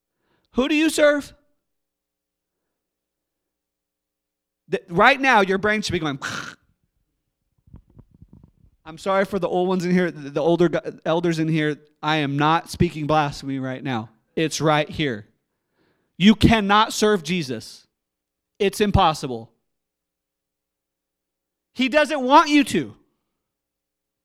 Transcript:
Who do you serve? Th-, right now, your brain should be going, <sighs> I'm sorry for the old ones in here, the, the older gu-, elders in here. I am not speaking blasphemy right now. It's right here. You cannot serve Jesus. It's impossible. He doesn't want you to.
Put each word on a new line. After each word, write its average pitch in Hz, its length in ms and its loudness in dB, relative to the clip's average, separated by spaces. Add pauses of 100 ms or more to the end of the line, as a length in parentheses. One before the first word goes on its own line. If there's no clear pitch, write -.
(520)
Who 254 160 0
do 311 80 0
you 311 140 2
serve? 294 440 0 (3250)
Th-, 185 200 -4
right 233 320 2
now, 262 180 4
your 196 180 0
brain 208 240 -2
should 202 120 -6
be 175 60 -2
going, 143 220 -6
<sighs> - 2750 -20
I'm 160 120 -18
sorry 196 260 0
for 196 160 -4
the 170 80 -2
old 180 220 -2
ones 185 160 -2
in 180 60 0
here, 180 200 2
the, 147 200 -14
the 147 100 -2
older 170 260 4
gu-, 156 380 -4
elders 170 340 0
in 160 80 0
here. 151 320 0 (240)
I 156 140 0
am 139 200 -2
not 156 320 2
speaking 160 380 -2
blasphemy 143 520 -2
right 131 220 -8
now. 120 280 -6 (260)
It's 160 240 -4
right 151 300 0
here. 135 360 -6 (920)
You 208 180 6
cannot 214 560 2
serve 214 320 0
Jesus. 143 640 -8 (720)
It's 196 220 0
impossible. 156 720 0 (2250)
He 254 140 -2
doesn't 294 340 0
want 294 280 4
you 294 160 4
to. 123 320 -4 (1300)